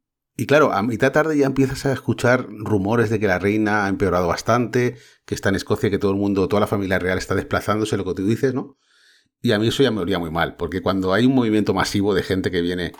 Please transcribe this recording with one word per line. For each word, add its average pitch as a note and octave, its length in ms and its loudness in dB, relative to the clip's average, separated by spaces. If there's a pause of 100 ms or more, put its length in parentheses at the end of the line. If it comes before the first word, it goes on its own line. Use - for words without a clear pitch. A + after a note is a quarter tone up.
(360)
y G#2 100 -4
claro, C3+ 260 4
a G2 100 0
mitad B2 300 0
tarde D#3 240 0
ya C#3 80 4
empiezas C3 400 0
a C#3 80 0
escuchar B2 560 0
rumores G#2+ 640 0
de A2 100 0
que G#2 60 0
la F2+ 120 2
reina G#2 460 2
ha G2 40 0
empeorado F2+ 400 0
bastante, B2 680 0 (300)
que - 80 -4
está - 160 -2
en F#2+ 60 0
Escocia, G#2 340 -2
que F#2+ 80 0
todo G2 140 0
el G2 40 0
mundo, G2+ 320 0
toda G#2 120 2
la G#2 60 2
familia F#2+ 320 0
real F2+ 200 0
está - 160 -4
desplazándose, G2+ 640 -2
lo G2 80 -4
que F2+ 80 -4
tú F#2+ 120 -2
dices, A#2+ 280 0
¿no? - 240 -8 (640)
Y A#2 100 2
a G#2 60 2
mí A2 100 2
eso C#3 140 2
ya B2+ 80 4
me G#2+ 100 -4
olía F2+ 180 -2
muy E2+ 120 -4
mal, D#2+ 260 -2
porque F2 240 -6
cuando F#2 320 0
hay A2+ 140 2
un C3+ 80 4
movimiento G#2+ 400 2
masivo G2 400 0
de F2+ 80 0
gente F#2 280 -2
que F2 120 -2
viene, F2 380 -4